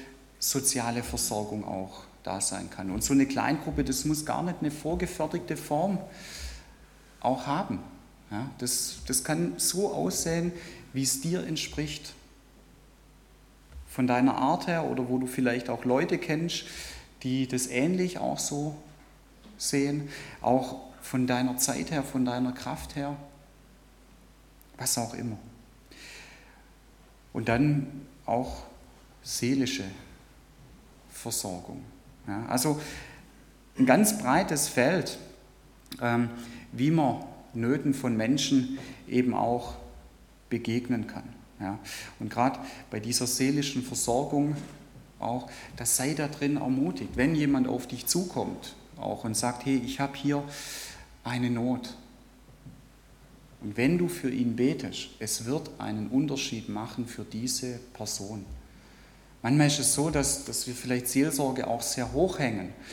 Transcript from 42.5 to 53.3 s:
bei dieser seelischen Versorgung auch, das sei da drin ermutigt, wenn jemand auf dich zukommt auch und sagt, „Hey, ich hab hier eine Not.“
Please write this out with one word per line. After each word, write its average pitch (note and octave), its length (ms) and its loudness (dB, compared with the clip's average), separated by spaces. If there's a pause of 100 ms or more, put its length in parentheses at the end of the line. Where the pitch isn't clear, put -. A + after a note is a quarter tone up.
bei A2 100 -2
dieser A#2+ 260 0
seelischen C3+ 560 2
Versorgung C#3+ 760 2 (640)
auch, A#2+ 300 -4 (280)
das - 200 0
sei C#3 180 2
da D3 140 0
drin D3 280 0
ermutigt, C3 600 0
wenn C#3 180 4
jemand C#3 340 4
auf B2 180 -2
dich A#2+ 200 -8
zukommt C3+ 680 -2 (220)
auch G2+ 280 -6
und A2 120 -2
sagt, B2 280 -2
„Hey, C3+ 120 4
ich B2 240 -2
hab C3+ 160 -2
hier C#3+ 260 0 (840)
eine B2 260 0
Not.“ B2 460 0 (1600)